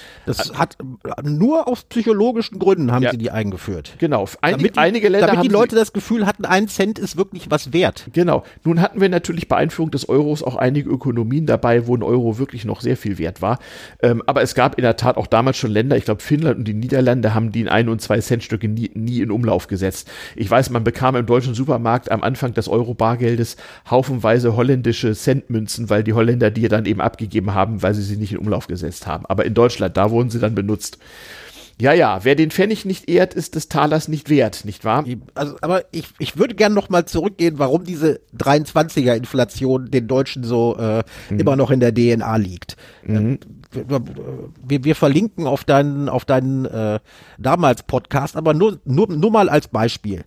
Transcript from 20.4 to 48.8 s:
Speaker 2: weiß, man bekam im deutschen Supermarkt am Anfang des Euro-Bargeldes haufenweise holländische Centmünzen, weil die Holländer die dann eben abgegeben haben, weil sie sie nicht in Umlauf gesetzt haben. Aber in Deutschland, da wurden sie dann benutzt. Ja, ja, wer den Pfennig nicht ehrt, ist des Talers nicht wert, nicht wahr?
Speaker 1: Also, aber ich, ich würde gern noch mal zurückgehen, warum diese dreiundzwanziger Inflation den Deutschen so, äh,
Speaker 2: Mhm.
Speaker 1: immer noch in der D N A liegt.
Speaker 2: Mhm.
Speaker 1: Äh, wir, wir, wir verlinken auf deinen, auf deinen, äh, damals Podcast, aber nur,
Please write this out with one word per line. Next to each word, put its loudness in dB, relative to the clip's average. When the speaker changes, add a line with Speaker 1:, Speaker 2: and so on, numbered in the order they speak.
Speaker 2:
weiß, 2
man 0
bekam 0
im 0
deutschen 2
Supermarkt -2
am -2
Anfang -4
des -2
Euro-Bargeldes 0
haufenweise 2
holländische 2
Centmünzen, -2
weil 2
die -2
Holländer 4
die 0
dann 2
eben 0
abgegeben -2
haben, 0
weil 0
sie -2
sie -6
nicht -6
in -4
Umlauf -2
gesetzt -8
haben. -8
Aber 0
in -2
Deutschland, 2
da 4
wurden 0
sie -4
dann 0
benutzt. -4
Ja, 4
ja, 2
wer 6
den 2
Pfennig 0
nicht -6
ehrt, 2
ist -6
des -6
Talers 0
nicht -6
wert, 2
nicht -10
wahr? 0
Speaker 1:
Also, -6
aber -2
ich, -10
ich -8
würde 0
gern 2
noch 0
mal 4
zurückgehen, -2
warum 2
diese 0
dreiundzwanziger 2
Inflation -2
den 0
Deutschen 0
so, 0
äh, 0
Speaker 2:
Mhm. -2
Speaker 1:
immer 2
noch 2
in 4
der 4
D 4
N 2
A -2
liegt. -4
Speaker 2:
Mhm. 0
Speaker 1:
Äh, -8
wir, -2
wir, -2
wir 0
verlinken 0
auf -2
deinen, 2
auf -4
deinen, 0
äh, -4
damals 2
Podcast, -4
aber 2
nur, 0